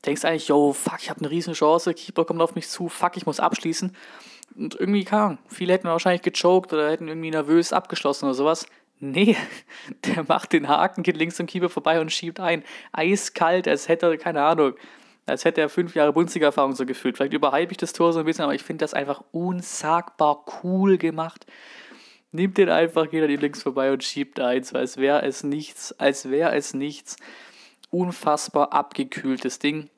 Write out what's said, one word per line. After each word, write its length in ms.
denkst 220
eigentlich, 220
yo, 260
fuck, 260
ich 120
hab 80
eine 100
riesen 240
Chance, 400
Keeper 320
kommt 160
auf 140
mich 120
zu, 220
fuck, 280
ich 100
muss 120
abschließen. 560
Und 240
irgendwie, 240
keine 180
Ahnung, 160
viele 260
hätten 140
wahrscheinlich 360
gechoked 500
oder 160
hätten 180
irgendwie 220
nervös 420
abgeschlossen 540
oder 80
sowas. 320
Nee, 380
<laughs> 360
der 220
macht 260
den 140
Haken, 360
geht 140
links 220
am 60
Keeper 240
vorbei 320
und 100
schiebt 280
ein. 240
Eiskalt, 760
als 200
hätte 200
er, 100
keine 260
Ahnung, 300
als 200
hätte 160
er 80
fünf 240
Jahre 180
Bundesliga-Erfahrung 640
so 140
gefühlt. 280
Vielleicht 180
überhype 380
ich 60
das 160
Tor 200
so 60
ein 60
bisschen, 200
aber 100
ich 80
find 180
das 140
einfach 360
unsagbar 1120
cool 340
gemacht. 480
Nimmt 260
den 120
einfach, 400
geht 140
an 60
ihm 100
links 220
vorbei 300
und 120
schiebt 360
ein, 240
so 120
als 220
wär 260
es 200
nichts, 560
als 320
wär 220
es 200
nichts. 440
Unfassbar 840
abgekühltes 840
Ding. 380